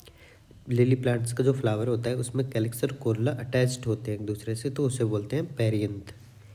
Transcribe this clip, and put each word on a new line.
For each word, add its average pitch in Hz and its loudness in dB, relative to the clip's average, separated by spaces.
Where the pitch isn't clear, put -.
लिली 123 6
प्लांट्स 120 0
का 135 0
जो 135 4
फ्लावर 110 0
होता 117 0
है, 127 -2
उसमें 127 -2
कैलिक्स 113 -2
और - 2
कोरोला 113 0
अटैच्ड 123 0
होते 107 -2
हैं 104 -4
एक 107 -8
दूसरे 107 -4
से, 127 -4
तो 139 0
उसे 120 0
बोलते 107 0
हैं 170 -2
perianth। 104 0